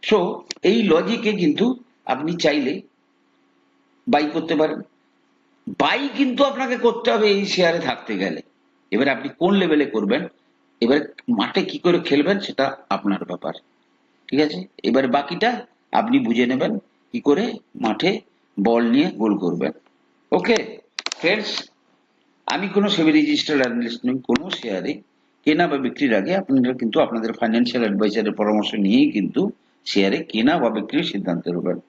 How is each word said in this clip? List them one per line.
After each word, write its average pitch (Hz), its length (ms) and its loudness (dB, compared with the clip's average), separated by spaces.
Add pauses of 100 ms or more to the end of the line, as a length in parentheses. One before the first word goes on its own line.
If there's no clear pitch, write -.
So 214 80 6 (460)
এই 220 200 4
লজিকে 202 500 2
কিন্তু 185 480 0 (240)
আপনি 147 320 -4
চাইলে 151 460 0 (1300)
বাই 147 240 2
করতে 160 240 -2
পারেন। 156 240 0 (880)
বাই 214 480 -2
কিন্তু 262 280 0
আপনাকে 254 320 -4
করতে 233 360 0
হবে 214 180 2
এই 196 160 2
শেয়ারে 170 320 2
থাকতে 123 400 -4
গেলে। 87 240 -4 (480)
এবার 131 180 2
আপনি 131 200 -2 (100)
কোন 185 160 2
লেভেলে 156 320 4
করবেন, 101 360 -2 (580)
এবার 139 340 2 (140)
মাঠে 120 340 0
কি - 160 -6
করে 175 220 2
খেলবেন 175 400 2
সেটা - 360 -4 (140)
আপনার 98 340 -2
ব্যাপার, 87 300 -8 (760)
ঠিক 135 120 0
আছে? 151 240 -2 (180)
এবার 131 260 2
বাকিটা 175 580 -2 (260)
আপনি 123 260 2
বুঝে 117 280 2
নেবেন 147 320 -2 (340)
কি 120 80 -6
করে 202 320 2 (280)
মাঠে 160 400 -2 (400)
বল 117 300 4
নিয়ে 147 200 4
গোল 104 280 0
করবেন। 85 340 -2 (600)
ওকে 185 240 2 (640)
ফ্রেন্ডস, 196 480 -2 (760)
আমি 175 220 -2
কোনো 202 200 0
সেবি 156 240 2
রেজিস্টার্ড 151 500 2
অ্যানালিস্ট 120 440 -4
নই, 127 120 0
কোনো 135 320 -2
শেয়ারে 101 420 -6 (520)
কেনা 156 220 2
বা 151 100 -2
বিক্রির 127 380 0
আগে 98 220 0
আপনারা 131 380 2
কিন্তু 120 260 -2
আপনাদের 117 320 -2
ফাইন্যান্সিয়াল 120 540 0
অ্যাডভাইজারের 104 460 0
পরামর্শ 107 420 0
নিয়েই 113 360 4
কিন্তু 131 420 -2 (320)
শেয়ারে 98 340 2 (140)
কেনা 127 260 2
বা 120 120 2
বিক্রির 107 340 -2
সিদ্ধান্ত 87 440 -4
নেবেন। 87 300 -2 (100)